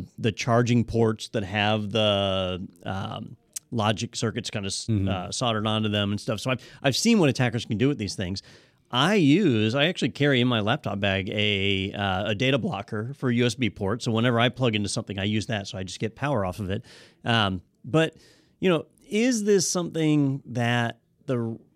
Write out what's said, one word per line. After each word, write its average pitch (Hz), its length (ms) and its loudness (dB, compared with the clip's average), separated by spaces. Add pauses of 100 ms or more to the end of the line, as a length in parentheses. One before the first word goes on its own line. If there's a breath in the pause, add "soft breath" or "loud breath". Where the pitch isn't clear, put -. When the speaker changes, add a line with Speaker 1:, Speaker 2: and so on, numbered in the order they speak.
(180)
Speaker 1:
the 110 160 0
charging 120 500 2
ports 113 460 0
that 110 160 -4
have 104 460 0
the, 98 760 0 (180)
um, 104 520 -8 (360)
logic 110 440 0
circuits 113 320 -4
kind 101 160 -6
of 98 60 -6
s-, - 160 -8
Speaker 2:
Mm-hmm. 98 200 2
Speaker 1:
uh, 92 240 -4
soldered 110 340 0
onto 107 220 0
them 104 240 0
and 104 80 -2
stuff. 107 220 -6
So 131 100 -2
I've, 123 80 -2 (240 loud breath)
I've 135 140 2
seen 226 220 4
what 151 100 6
attackers 120 340 0
can 110 140 -4
do 123 100 4
with 143 100 0
these 101 180 -6
things. 92 260 -4 (520 soft breath)
I 156 220 2
use, 139 600 4
I 143 100 2
actually 165 240 0
carry 139 320 2
in 127 80 2
my 117 100 2
laptop 104 400 -2
bag 98 300 0
a, 98 640 0
uh, 101 380 -2
a 107 40 -2
data 131 220 0
blocker 110 560 -6
for 131 180 -2
U 120 140 2
S 120 100 0
B 117 140 -2
port. 107 340 -4
So 120 80 -2
whenever 117 260 2
I 120 120 4
plug 120 260 0
into 104 140 -2
something, - 280 -6
I 95 60 -4
use 107 220 0
that. 101 220 -6
So 101 100 -10
I 95 60 -8
just - 180 -10
get 110 160 -4
power 135 260 0
off 90 160 -4
of 95 100 -4
it. 107 140 -4 (400 loud breath)
Um, 104 380 0 (240)
but, 156 320 0 (420 soft breath)
you 185 100 2
know, 160 180 2 (220)
is 226 360 0
this 202 240 4
something 151 760 2
that 120 520 0 (280)
the 117 300 -2 (180)